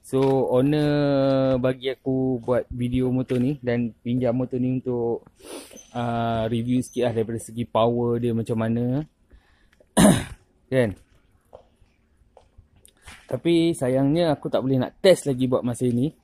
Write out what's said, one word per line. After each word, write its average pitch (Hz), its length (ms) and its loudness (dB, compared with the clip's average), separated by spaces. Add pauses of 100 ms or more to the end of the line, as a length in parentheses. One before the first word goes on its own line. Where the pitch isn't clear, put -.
So, 135 500 0
owner 139 1120 2
bagi 131 240 -2
aku 131 560 -2
buat 120 300 0
video 123 420 0
motor 127 240 -2
ni 131 240 -2
dan 120 320 -2
pinjam 120 400 -2
motor 127 240 -2
ni 127 240 -2
untuk, 120 400 -2 (720)
uh, 117 560 -2
review 120 320 0
sikit 120 240 -4
lah 117 80 -2
daripada 113 240 -2
segi 113 240 -10
power 120 560 0
dia 120 160 0
macam 113 240 -2
mana. 120 480 -2 (880)
<coughs> - 800 2
Kan? 120 260 0 (2250)
Tapi 165 480 0
sayangnya 139 580 2
aku - 160 -8
tak 110 160 0
boleh 131 160 2
nak - 160 -6
test 175 320 4
lagi 127 160 0
buat 123 160 0
masa 123 240 -2
ini. 123 240 0 (140)